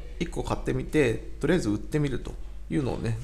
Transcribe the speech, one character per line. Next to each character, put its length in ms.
一 80
個 160
買 140
っ 40
て 140
み 100
て、 300
と 60
り 80
あ 20
え 40
ず 100
売 60
っ 20
て 220
み 80
る 100
と 160
い 60
う 60
の 120
を 40
ね、 260